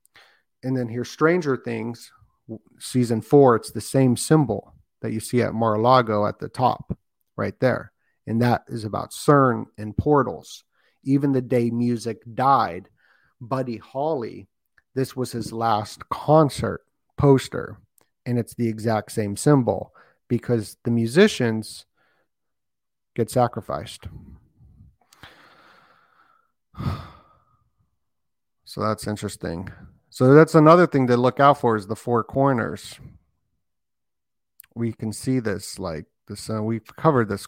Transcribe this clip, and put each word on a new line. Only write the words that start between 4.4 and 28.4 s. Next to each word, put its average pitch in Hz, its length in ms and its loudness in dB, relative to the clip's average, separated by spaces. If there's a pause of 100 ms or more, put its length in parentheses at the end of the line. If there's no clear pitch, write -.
that 113 120 -6
you 110 60 -6
see 120 240 -2
at 107 120 -2
Mar-a-Lago 110 680 2
at 101 140 -4
the - 100 -12
top - 480 -4 (400)
right 104 220 -6
there. - 320 -2 (380)
And 113 140 -2
that 120 260 2
is 110 160 -10
about 101 260 -8
cern 131 560 2 (100)
and 107 200 -12
portals. 120 680 -2 (400)
Even 139 300 0
the 127 100 0
day 120 280 0
music 117 520 -4 (100)
died, 107 560 0 (520)
Buddy 123 380 -6
Holly, 120 680 -8 (480)
this 131 220 -4
was 127 160 -6
his 117 200 -10
last 113 580 -4
concert 143 720 2 (340)
poster. - 640 0 (440)
And 120 140 -2
it's - 160 -6
the 120 140 -2
exact 110 420 -2
same 104 260 -4
symbol 127 560 2 (360)
because 117 560 -4
the 120 80 -2
musicians 117 920 0 (1300)
get 117 140 -2
sacrificed. - 760 -4 (2750)
<sighs> - 80 -8 (1800)